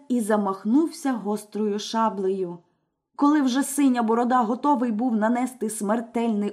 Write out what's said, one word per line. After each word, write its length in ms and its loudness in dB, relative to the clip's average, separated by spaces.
і 120 0
замахнувся 920 0
гострою 680 -4
шаблею. 800 -2
Коли 260 4
вже 200 2
синя 400 2
борода 400 2
готовий 500 0
був 240 0
нанести 540 0
смертельний 840 -2